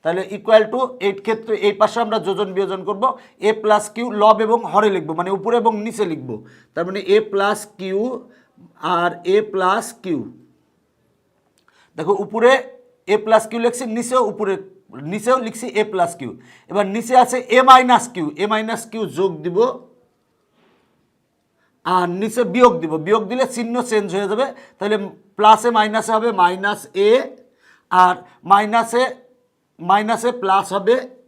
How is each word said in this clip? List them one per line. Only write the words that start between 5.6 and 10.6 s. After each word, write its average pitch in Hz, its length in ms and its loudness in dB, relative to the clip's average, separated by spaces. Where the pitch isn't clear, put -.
এবং 220 100 2
নিচে 226 260 -6
লিখব। 127 180 -10
তার 165 140 -4
মানে 190 120 -8
A - 20 6
plus 202 280 -2
Q - 20 -12
আর 175 140 0
A - 20 4
plus 190 340 0
Q, - 20 -16